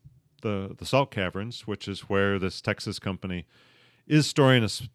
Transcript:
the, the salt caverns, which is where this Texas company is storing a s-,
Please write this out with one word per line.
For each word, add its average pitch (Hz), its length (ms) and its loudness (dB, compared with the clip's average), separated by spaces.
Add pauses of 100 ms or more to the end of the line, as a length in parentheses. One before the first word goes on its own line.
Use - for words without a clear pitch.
(420)
the, 98 360 -4
the - 80 -14
salt 135 260 2
caverns, 98 560 -6
which 104 200 -8
is 98 140 -8
where 98 380 2
this 92 220 -4
Texas - 360 -4
company 90 480 -8 (640)
is 151 180 4
storing 131 360 6
a 110 40 2
s-, - 280 -6